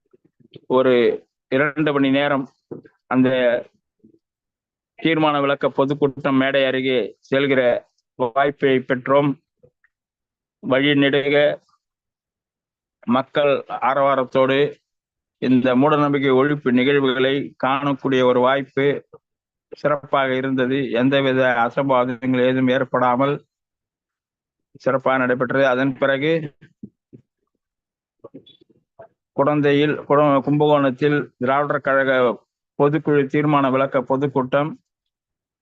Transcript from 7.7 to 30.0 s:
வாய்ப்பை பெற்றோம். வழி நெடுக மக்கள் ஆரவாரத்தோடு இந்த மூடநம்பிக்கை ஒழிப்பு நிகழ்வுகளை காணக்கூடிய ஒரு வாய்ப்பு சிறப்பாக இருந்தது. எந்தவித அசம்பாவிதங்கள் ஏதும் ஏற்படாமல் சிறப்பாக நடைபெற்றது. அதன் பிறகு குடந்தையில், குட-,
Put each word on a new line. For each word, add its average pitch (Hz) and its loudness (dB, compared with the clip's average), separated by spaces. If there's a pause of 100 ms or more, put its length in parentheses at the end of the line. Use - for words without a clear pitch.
வாய்ப்பை 135 0
பெற்றோம். 135 0 (1300)
வழி 135 2
நெடுக 139 2 (1700)
மக்கள் 139 0 (280)
ஆரவாரத்தோடு 131 0 (840)
இந்த 127 2
மூடநம்பிக்கை 143 2
ஒழிப்பு 147 0
நிகழ்வுகளை 131 0 (240)
காணக்கூடிய 135 -2
ஒரு 123 2
வாய்ப்பு 135 0 (840)
சிறப்பாக 139 -2
இருந்தது. 131 -2 (140)
எந்தவித 131 0 (140)
அசம்பாவிதங்கள் 127 0
ஏதும் 131 0
ஏற்படாமல் 127 0 (1400)
சிறப்பாக 131 0
நடைபெற்றது. 127 0
அதன் 131 0
பிறகு 139 0 (3000)
குடந்தையில், 143 2
குட-, 143 2